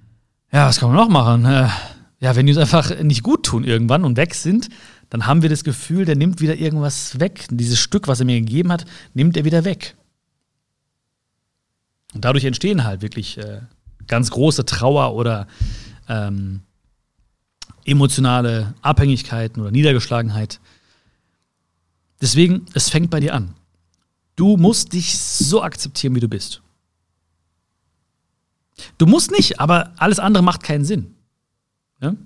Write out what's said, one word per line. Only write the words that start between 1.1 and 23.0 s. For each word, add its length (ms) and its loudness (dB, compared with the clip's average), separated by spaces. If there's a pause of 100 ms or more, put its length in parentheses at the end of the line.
Äh, 220 4 (520)
ja, 160 0
wenn 100 4
die 80 6
uns 80 2
einfach 400 2
nicht 220 2
gut 200 0
tun 200 -2
irgendwann 420 0
und 120 0
weg 180 0
sind, 340 -2 (400)
dann 160 -6
haben 160 4
wir 80 2
das 140 -2
Gefühl, 420 -4
der 100 0
nimmt 260 0
wieder 140 0
irgendwas 640 -4
weg. 300 -4
Dieses 300 -2
Stück, 280 -2
was 120 0
er 60 0
mir 140 2
gegeben 320 -2
hat, 140 -4 (280)
nimmt 220 2
er 100 -2
wieder 180 2
weg. 320 -6 (2250)
Und 100 -10
dadurch 220 2
entstehen 380 -2
halt 180 -4
wirklich, 380 -10
äh, 220 -14 (460)
ganz 240 0
große 340 0
Trauer 500 0
oder, 320 -4 (600)
ähm, 540 -6 (1200)
emotionale 960 0
Abhängigkeiten 800 0
oder 100 -6
Niedergeschlagenheit. 880 0 (1600)
Deswegen, 520 2
es 160 -2
fängt 200 0